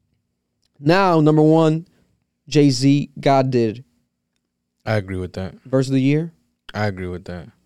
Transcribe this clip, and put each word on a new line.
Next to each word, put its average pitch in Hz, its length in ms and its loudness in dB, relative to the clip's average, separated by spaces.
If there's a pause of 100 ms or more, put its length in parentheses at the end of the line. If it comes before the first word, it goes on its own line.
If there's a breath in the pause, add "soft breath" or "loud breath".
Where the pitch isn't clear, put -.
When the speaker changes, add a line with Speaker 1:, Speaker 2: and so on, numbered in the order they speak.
(800)
Speaker 1:
Now, 170 400 2
number 151 220 4
one, 160 440 2 (640)
Jay-Z, 139 720 2
God 135 320 0
Did. 117 320 -2 (1000)
Speaker 2:
I 113 100 -2
agree 95 220 -6
with 90 160 -10
that. 92 220 -12 (100)
Speaker 1:
Verse 131 220 -2
of 135 60 -4
the 135 80 0
year? 151 300 -2 (420)
Speaker 2:
I 104 140 -4
agree 92 200 -8
with 90 180 -12
that. 87 240 -16 (160)